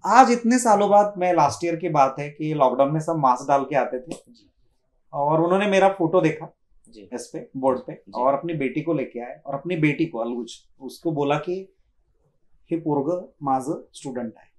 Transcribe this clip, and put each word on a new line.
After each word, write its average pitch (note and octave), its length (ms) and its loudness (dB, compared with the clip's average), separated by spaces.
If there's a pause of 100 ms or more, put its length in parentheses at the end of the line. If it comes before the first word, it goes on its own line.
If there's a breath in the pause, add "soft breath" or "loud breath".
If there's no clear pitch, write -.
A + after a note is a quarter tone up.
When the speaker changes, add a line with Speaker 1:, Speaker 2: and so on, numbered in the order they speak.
Speaker 1:
आज A#3 240 8
इतने A#3 280 2
सालों G#3 320 4
बाद, G#3 280 6
मैं F3+ 140 2
last E3 320 2
year E3+ 120 -2
की F3 120 -6
बात C#3 300 2
है D3 120 -8
कि D#3 240 -6
lockdown C#3 380 2
में D#3+ 80 -2
सब D#3+ 160 -4
mask C3 320 0
डाल C#3 160 2
के C#3+ 120 -4
आते B2+ 220 -2
थे, D#3+ 140 -12
Speaker 2:
जी। - 380 -20 (640)
Speaker 1:
और D3+ 320 0
उन्होंने F#3+ 220 0
मेरा G3 220 4
photo F#3 320 2
देखा - 340 -2 (340)
Speaker 2:
जी। A2 260 -20
Speaker 1:
इस A#2 120 -12
पे, - 300 -14
board C3 220 0
पे, - 140 -12
Speaker 2:
जी। - 300 -8
Speaker 1:
और C3+ 120 4
अपनी E3 200 -6
बेटी C#3 260 -4
को D#3+ 140 -4
लेके B2 260 -6
आए, B2 260 -14
और C3+ 80 -8
अपनी E3+ 220 -6
बेटी D3+ 300 0
को, A#2+ 120 -10
अलगुज, A#2 320 -6 (300)
उसको C3+ 320 -8
बोला C#3+ 220 -2
कि F3+ 400 -8 (960)
"हे E3+ 60 -2
पोरग, D#3 520 -4 (140)
माझं C3+ 520 -4
स्टूडेंट A#2+ 440 -10
है।" - 60 -20 (140)